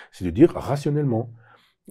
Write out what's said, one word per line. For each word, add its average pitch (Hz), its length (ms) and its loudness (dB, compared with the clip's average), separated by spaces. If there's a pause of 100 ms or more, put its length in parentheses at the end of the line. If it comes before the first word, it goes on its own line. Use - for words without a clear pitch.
(120)
c'est - 120 -14
de 90 60 -2
dire 117 220 6
rationnellement. 139 800 -2 (580)